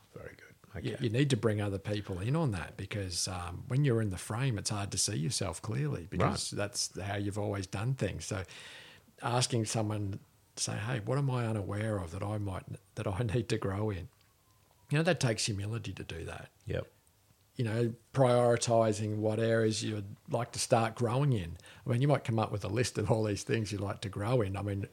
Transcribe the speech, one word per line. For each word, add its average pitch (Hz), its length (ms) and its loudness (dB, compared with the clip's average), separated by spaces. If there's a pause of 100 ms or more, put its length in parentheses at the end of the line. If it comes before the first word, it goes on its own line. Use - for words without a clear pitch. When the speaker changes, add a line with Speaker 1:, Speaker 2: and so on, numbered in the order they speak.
(160)
Speaker 1:
very - 200 -14
good. - 480 -14
Speaker 2:
You, 117 120 -4
Speaker 1:
Okay. 139 100 -4
Speaker 2:
you 113 40 0
need 135 200 2
to 127 80 4
bring 107 240 2
other 101 160 0
people 101 420 -6
in 120 160 -2
on 160 160 2
that 85 260 -6
because, 95 500 -4
um, 90 400 -8
when 131 180 2
you're 117 160 4
in 107 80 0
the 92 80 -4
frame, 117 400 -2
it's - 120 -6
hard 101 220 -2
to 101 60 -4
see 104 180 0
yourself 120 460 -2
clearly 123 480 -4
because - 420 0
Speaker 1:
Right. - 60 -6
Speaker 2:
that's - 420 -4
how 101 160 -4
you've 101 240 -2
always 101 280 -2
done 110 260 -2
things. 87 320 -2
So 95 180 -4 (800)
asking 120 440 2
someone, 104 540 -2 (380)
say, 110 200 -4
"Hey, 113 280 -2
what 127 120 0
am 143 120 2
I 123 180 0
unaware 104 520 0
of 85 120 -6
that 95 120 -4
I 104 160 -2
might, 95 240 -4 (320)
that 110 120 -4
I 101 160 0
<laughs> 107 100 0
need 117 160 0
to 113 80 2
grow 101 340 0
in?" 92 180 -6 (800)
You 143 80 4
know, 160 60 4
that 165 160 4
takes 113 260 2
humility 101 480 -4
to - 100 -12
do 85 220 -8
that. - 240 -10 (160)
Speaker 1:
Yep. 90 220 -4 (680)
Speaker 2:
You 127 100 0
know, 113 280 2 (200)
prioritising 113 1040 6
what 107 200 2
areas 113 460 4
you'd 104 320 -4 (140)
like 117 240 -2
to 110 60 -4
start 113 360 2
growing 127 380 2
in. 87 240 -2 (280)
I - 40 -2
mean, 127 120 2
you 139 60 4
might 143 160 4
come 113 160 0
up 104 140 0
with 101 100 -4
a 101 60 -6
list 113 280 0
of 101 140 2
all 113 140 4
these 104 180 -2
things 110 300 0
you'd 101 80 -4
like 101 200 -4
to 101 80 -6
grow 107 320 0
in. 95 140 -2
I 98 60 -4
mean, 101 320 -4